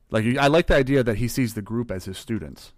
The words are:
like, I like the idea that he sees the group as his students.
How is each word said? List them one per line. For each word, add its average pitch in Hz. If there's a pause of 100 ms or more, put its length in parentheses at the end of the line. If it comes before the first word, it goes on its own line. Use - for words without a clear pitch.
like, 110 (120)
I 143
like 160
the 180
idea 135
that 113
he 117
sees 117
the 110
group 113
as 95
his 95
students. -